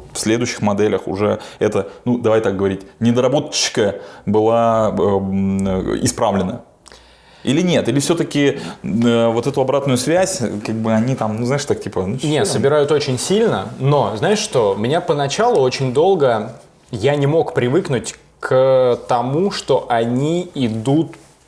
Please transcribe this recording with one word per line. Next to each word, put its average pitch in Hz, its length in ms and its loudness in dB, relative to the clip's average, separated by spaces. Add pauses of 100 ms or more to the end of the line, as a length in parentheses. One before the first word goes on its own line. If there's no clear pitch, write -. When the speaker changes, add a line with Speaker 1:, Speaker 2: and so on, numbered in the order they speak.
(120)
Speaker 1:
в - 60 -10
следующих - 440 -2
моделях 101 460 0
уже 101 320 0 (180)
это, 98 300 0 (160)
ну, 123 140 0
давай 110 220 2
так 98 160 -2
говорить, 98 260 -2 (180)
недоработочка 123 960 0 (300)
была, 110 720 2
эм, 98 1040 0
исправлена? 120 560 -2 (840)
Или 147 180 2
нет? 175 260 2
Или 139 120 2
всё-таки, 147 580 0 (240)
э, 117 460 2
вот 117 180 0
эту 139 140 -2
обратную 131 360 2
связь, 180 420 0 (280)
как 110 80 -4
бы, 110 180 -2
они 117 220 2
там, 110 260 -4
ну, 120 60 -2
знаешь, 139 180 -2
так, - 160 -2
типа, 98 240 -4
ну, 113 180 -4
Speaker 2:
Не, 151 180 0
Speaker 1:
чё? - 40 2
Speaker 2:
собирают 139 460 2
очень 143 280 0
сильно, 165 500 0 (100)
но, 131 380 2
знаешь 190 240 0
что, 110 340 2
меня 123 260 0
поначалу 165 600 0
очень 131 340 0
долго, 135 600 2 (360)
я 127 240 0
не 143 140 0
мог 156 260 0
привыкнуть 131 640 -2 (240)
к 131 580 4 (100)
тому, 135 440 0
что - 360 -2
они 135 680 0
идут 127 560 0 (360)